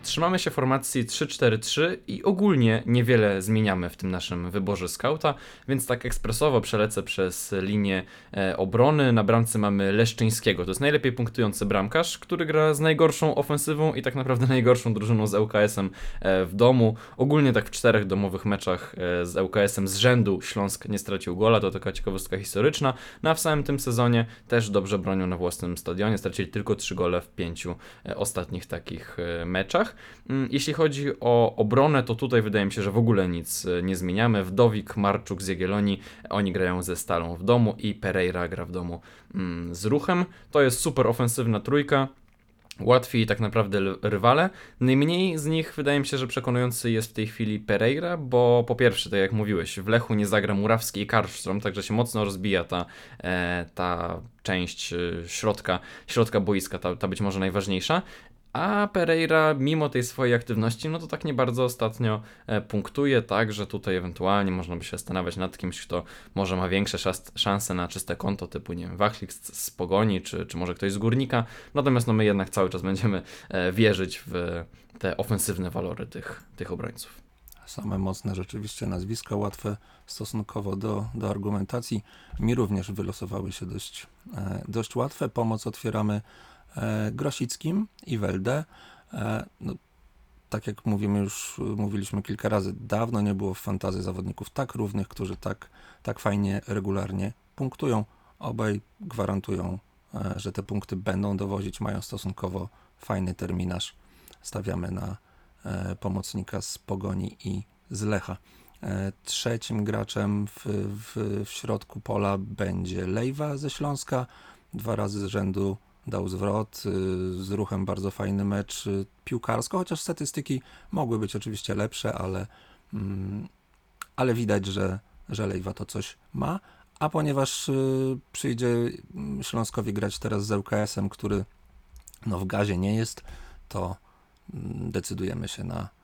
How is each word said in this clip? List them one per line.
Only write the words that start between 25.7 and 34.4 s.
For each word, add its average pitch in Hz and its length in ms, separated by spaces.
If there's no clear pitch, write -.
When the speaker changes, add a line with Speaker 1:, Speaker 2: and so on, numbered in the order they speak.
Speaker 1:
stadionie. 101 400
Stracili 95 320
tylko 104 260
trzy - 200
gole 90 260
w - 80
pięciu, 85 460
e, - 100
ostatnich 90 500
takich, - 520
e, 85 40
meczach. 98 500
Mm, 135 220
jeśli 139 220
chodzi 143 460
o 120 360
obronę, 127 480
to 117 120
tutaj 120 260
wydaje 104 240
mi 98 60
się, 110 100
że 98 100
w 101 60
ogóle 110 300
nic, 85 380
e, 87 180
nie 95 120
zmieniamy. 98 480